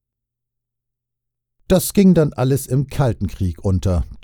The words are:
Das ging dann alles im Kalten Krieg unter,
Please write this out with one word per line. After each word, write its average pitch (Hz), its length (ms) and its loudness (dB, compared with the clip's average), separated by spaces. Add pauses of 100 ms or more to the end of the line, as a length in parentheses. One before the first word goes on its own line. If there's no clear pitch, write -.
(1700)
Das - 240 0
ging 185 220 6
dann 151 180 2
alles 131 340 -2
im 131 220 -2
Kalten 117 400 -2
Krieg - 360 -6
unter, 92 400 0 (200)